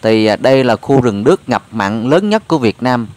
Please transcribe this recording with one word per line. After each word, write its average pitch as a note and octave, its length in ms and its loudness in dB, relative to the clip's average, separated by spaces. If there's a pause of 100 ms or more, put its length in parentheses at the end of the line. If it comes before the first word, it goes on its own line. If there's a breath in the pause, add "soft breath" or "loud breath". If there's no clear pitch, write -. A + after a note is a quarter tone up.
Thì, A2 240 2
à, G#2 100 2
đây C3+ 280 2
là A#2 120 2
khu C#3 240 0
rừng G#2+ 240 -2
đước E3 240 0
ngập A2+ 220 -2
mặn A2 400 -4
lớn G3 200 0
nhất G#3+ 180 -2
của D#3+ 100 0
Việt A#2 240 -2
Nam B2 240 -2 (100)